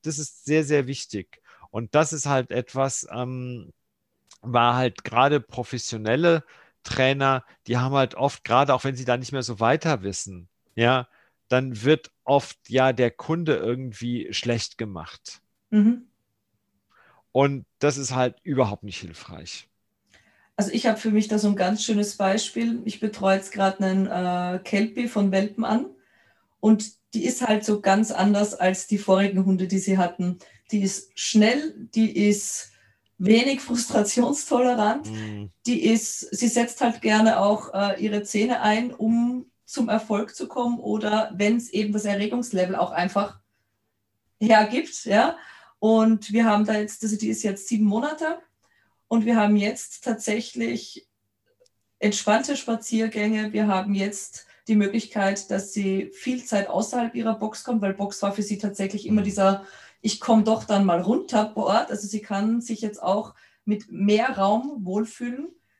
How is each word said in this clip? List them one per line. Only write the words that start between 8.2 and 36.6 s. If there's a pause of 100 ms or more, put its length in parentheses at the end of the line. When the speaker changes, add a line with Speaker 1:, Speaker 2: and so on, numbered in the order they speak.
Speaker 1:
gerade
auch
wenn
sie
da
nicht
mehr
so
weiter
wissen, (260)
ja, (400)
dann
wird (120)
oft (100)
ja
der
Kunde
irgendwie
schlecht
gemacht. (300)
Speaker 2:
Mhm. (1300)
Speaker 1:
Und (140)
das
ist
halt
überhaupt
nicht
hilfreich. (880)
Speaker 2:
Also
ich
habe
für
mich
da
so
ein
ganz
schönes
Beispiel.
Ich
betreue
jetzt
gerade
einen,
äh,
Kelpie
von
Welpen
an. (760)
Und (220)
die
ist
halt
so
ganz
anders
als
die
vorigen
Hunde,
die
sie
hatten. (340)
Die
ist
schnell, (200)
die
ist (460)
wenig
<laughs>
frustrationstolerant,
Speaker 1:
Mhm. (140)
Speaker 2:
die
ist, (160)
sie
setzt